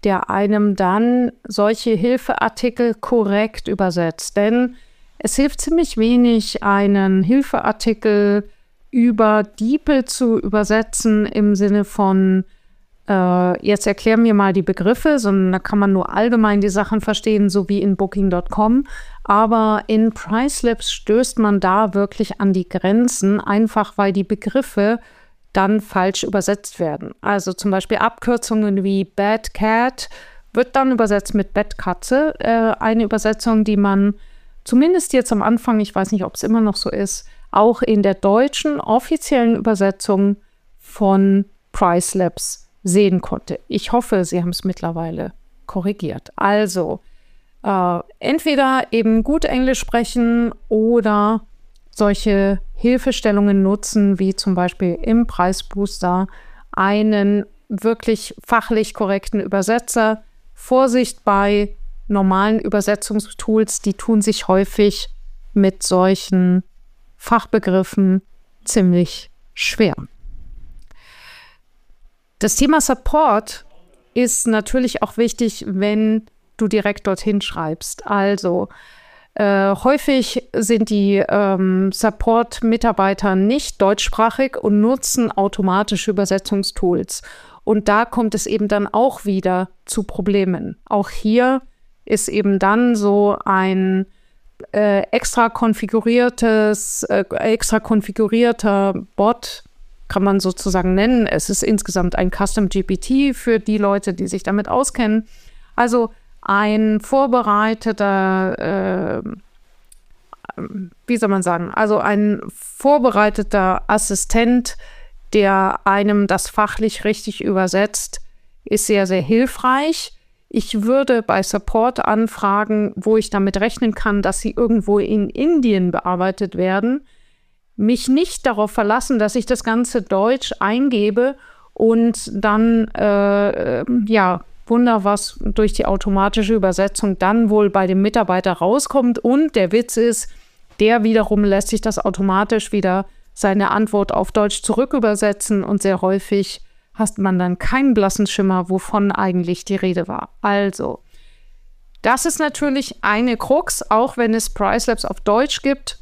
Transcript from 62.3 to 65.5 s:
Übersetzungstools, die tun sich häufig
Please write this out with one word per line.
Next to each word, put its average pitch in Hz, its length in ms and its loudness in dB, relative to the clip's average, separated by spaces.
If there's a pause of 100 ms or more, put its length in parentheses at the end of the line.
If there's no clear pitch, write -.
Übersetzungstools, 208 1200 -2
die 196 120 -2
tun 220 280 0
sich - 260 -2
häufig 196 600 0 (440)